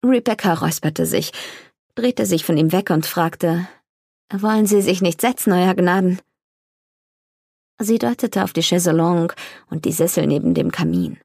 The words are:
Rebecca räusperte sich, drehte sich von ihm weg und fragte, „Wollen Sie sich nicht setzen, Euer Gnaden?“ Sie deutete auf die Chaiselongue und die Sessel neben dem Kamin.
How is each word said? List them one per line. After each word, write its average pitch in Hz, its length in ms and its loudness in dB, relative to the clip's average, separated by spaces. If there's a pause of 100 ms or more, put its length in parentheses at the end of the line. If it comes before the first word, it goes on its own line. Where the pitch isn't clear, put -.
Rebecca 233 480 2
räusperte 160 520 -2
sich, - 260 -2 (640)
drehte 240 280 0
sich 180 200 0
von 165 120 0
ihm 160 140 4
weg 185 200 0
und 160 140 0
fragte, 170 640 -2 (680)
„Wollen 214 300 0
Sie 202 160 4
sich 190 220 0
nicht 170 180 -2
setzen, 233 320 0
Euer 180 220 4
Gnaden?“ 185 440 2 (1600)
Sie 220 200 2
deutete 233 460 -2
auf 190 100 -6
die 165 80 0
Chaiselongue 170 760 2 (320)
und 160 160 -8
die - 80 0
Sessel 160 340 0
neben - 280 0
dem - 180 -2
Kamin. 82 520 -2